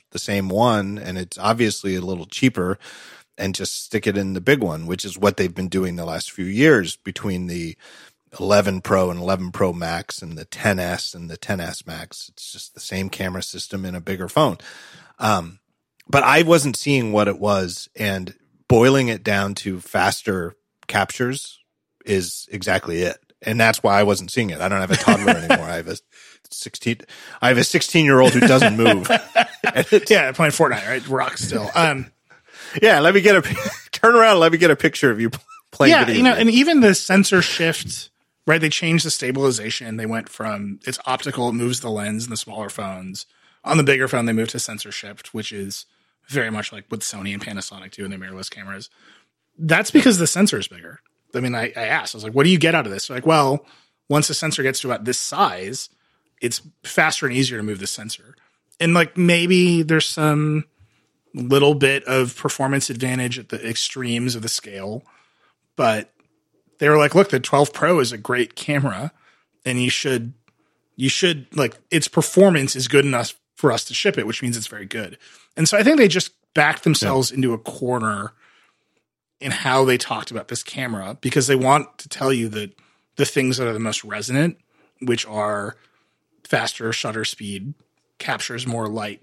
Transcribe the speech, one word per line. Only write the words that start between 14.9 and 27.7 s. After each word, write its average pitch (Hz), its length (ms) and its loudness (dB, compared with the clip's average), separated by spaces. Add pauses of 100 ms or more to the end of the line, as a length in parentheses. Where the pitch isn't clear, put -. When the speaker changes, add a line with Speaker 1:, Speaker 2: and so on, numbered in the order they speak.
Speaker 1:
Um, 95 400 -2 (500)
but 139 140 4
I 151 220 6
wasn't 147 340 4
seeing 127 340 0
what 104 160 4
it 92 100 -4
was, 95 560 -2
and 95 380 -6 (360)
boiling 127 400 6
it 107 140 -4
down 98 340 -2
to 92 260 -8
faster 92 720 -2 (300)
captures 120 720 -4 (480)
is 92 440 -4
exactly 92 520 -4
it. - 160 -4 (240)
And 110 180 -2
that's 113 220 2
why 101 180 4
I - 20 6
wasn't 98 280 0
seeing 110 200 -2
it. 80 100 -10
I 90 80 -2
don't 98 120 0
have 92 100 -4
a 185 60 2
toddler 214 340 2
Speaker 2:
<laughs> 214 60 2
Speaker 1:
anymore. 170 300 -2
I 85 100 -6
have 85 120 -8
a - 80 -8 (540)
sixteen, - 480 -6 (440)
I 123 60 6
have 123 100 6
a 117 60 4
sixteen-year-old 135 680 6